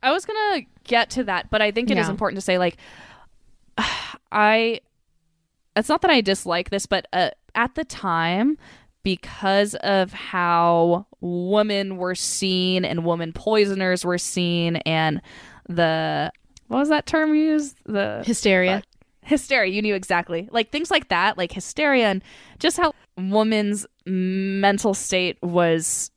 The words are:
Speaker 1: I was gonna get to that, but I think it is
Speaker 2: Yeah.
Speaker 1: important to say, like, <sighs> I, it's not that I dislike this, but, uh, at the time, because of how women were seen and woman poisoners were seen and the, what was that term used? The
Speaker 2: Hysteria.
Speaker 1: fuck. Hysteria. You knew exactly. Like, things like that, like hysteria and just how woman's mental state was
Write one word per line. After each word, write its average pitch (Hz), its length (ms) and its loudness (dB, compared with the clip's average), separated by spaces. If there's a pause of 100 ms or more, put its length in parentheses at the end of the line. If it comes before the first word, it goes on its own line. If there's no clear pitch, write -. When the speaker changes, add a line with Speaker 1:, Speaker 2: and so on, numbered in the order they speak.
Speaker 1:
I 262 60 4
was 359 160 0
gonna 415 360 -2 (200)
get 233 280 0
to 254 140 -4
that, 190 240 -4
but 214 140 2
I 214 80 2
think 233 180 -2
it 214 80 2
is 170 120 2
Speaker 2:
Yeah. - 20 -2
Speaker 1:
important 196 280 -4
to - 20 -8
say, 180 180 0
like, 180 180 0 (1000)
<sighs> - 540 -8
I, 220 480 2 (960)
it's 214 120 0
not 320 140 2
that 370 80 4
I 269 120 6
dislike 185 480 -2
this, 196 160 -4
but, 190 260 -2
uh, 175 180 2 (240)
at 240 220 -2
the 320 80 -4
time, 185 720 0 (460)
because 196 720 0
of 190 360 0
how 170 920 2 (140)
women 190 760 0
were 180 180 -4
seen 185 680 0
and 165 200 -4
woman 170 280 -2
poisoners 196 720 0
were 180 140 -2
seen 170 600 -2
and 160 420 0 (480)
the, 160 640 0 (340)
what 240 120 -2
was 285 100 0
that 302 180 0
term 311 300 0
used? 302 400 -2 (100)
The 202 400 -4
Speaker 2:
Hysteria. 190 520 2
Speaker 1:
fuck. 196 60 -10 (400)
Hysteria. 262 480 0
You 208 100 -2
knew 208 120 0
exactly. 175 560 -4
Like, - 200 0
things 302 200 -4
like 302 200 0
that, 185 280 0
like 180 140 -4
hysteria 262 560 0
and 190 140 0 (360)
just - 180 0
how 330 160 2 (240)
woman's 208 680 0 (180)
mental 190 880 0
state 180 480 -2
was 170 760 0